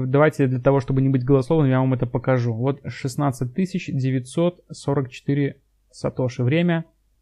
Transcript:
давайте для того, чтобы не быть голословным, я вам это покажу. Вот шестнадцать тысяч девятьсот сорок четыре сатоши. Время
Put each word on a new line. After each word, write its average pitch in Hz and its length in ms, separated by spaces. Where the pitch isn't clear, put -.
давайте 139 420
для 127 120
того, 139 200
чтобы 135 220
не 135 80
быть 131 140
голословным, 139 460
я 131 100
вам 131 140
это 127 140
покажу. 120 460
Вот 135 340
шестнадцать 135 640
тысяч 185 340
девятьсот 135 840
сорок 139 400
четыре 139 500
сатоши. 127 520
Время 165 420